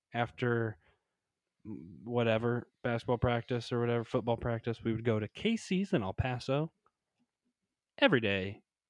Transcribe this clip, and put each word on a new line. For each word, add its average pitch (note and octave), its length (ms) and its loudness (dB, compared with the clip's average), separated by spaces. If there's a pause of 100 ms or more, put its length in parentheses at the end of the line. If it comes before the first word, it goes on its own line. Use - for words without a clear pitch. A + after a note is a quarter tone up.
(120)
after A#2 680 0 (1300)
whatever, A#2+ 640 0 (160)
basketball A#2+ 360 0
practice A#2+ 520 0
or B2 100 0
whatever, A#2+ 220 2
football A#2 340 0
practice, A#2 460 -4
we A#2 100 0
would A2+ 120 -4
go A2 160 2
to G#2+ 80 -4
Casey's G3+ 640 -2
in C#3+ 100 2
El - 100 -4
Paso C3 600 -2 (1300)
every F#3 220 6
day. G2 420 -2 (280)